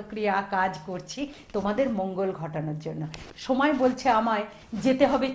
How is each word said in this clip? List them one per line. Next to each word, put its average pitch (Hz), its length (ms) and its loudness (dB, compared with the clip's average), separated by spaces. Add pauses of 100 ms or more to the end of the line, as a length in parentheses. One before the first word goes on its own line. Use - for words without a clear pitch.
(100)
ক্রিয়া 208 260 0 (180)
কাজ 185 180 2 (160)
করছি, 185 320 -8 (340)
তোমাদের 208 320 2 (120)
মঙ্গল 190 300 0 (120)
ঘটানোর 156 460 -4
জন্য। 156 160 -6 (440)
সময় 269 260 4 (100)
বলছে 254 240 2 (140)
আমায় 220 240 2 (400)
যেতে 262 280 4
হবে 262 220 2